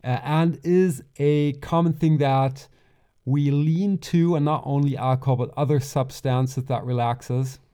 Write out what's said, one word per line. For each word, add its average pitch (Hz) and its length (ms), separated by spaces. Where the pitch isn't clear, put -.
Uh, 123 200
and 156 400
is 175 400
a 147 360
common 170 400
thing 156 240
that 135 500
we 143 220
lean 165 480
to, 170 380
and 147 100
not 151 200
only 139 300
alcohol, 131 400
but 120 220
other 139 220
substances 131 880
that 123 180
relax 120 480
us 131 280